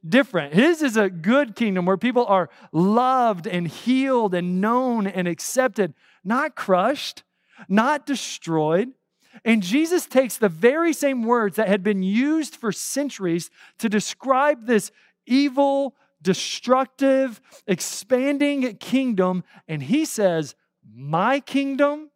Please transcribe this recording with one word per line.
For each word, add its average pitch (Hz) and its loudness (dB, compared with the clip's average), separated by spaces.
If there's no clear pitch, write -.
different. 160 2
His 311 4
is 247 0
a 202 2
good 208 0
kingdom 190 0
where 190 2
people 240 0
are 190 2
loved 220 2
and 180 -4
healed 247 0
and 180 -2
known 233 0
and 185 -4
accepted, 196 -2
not 262 -2
crushed, 196 0
not 254 2
destroyed. 170 -2
And 226 2
Jesus 311 0
takes 262 0
the 214 2
very 262 2
same 269 -2
words 226 0
that 220 0
had 190 0
been 202 0
used 269 -2
for 220 -6
centuries 185 -4
to 220 -2
describe 254 0
this 226 2
evil, 277 0
destructive, 262 0
expanding 269 -2
kingdom, 185 0
and 151 -6
he 277 0
says, 170 0
"My 160 -2
kingdom 285 -2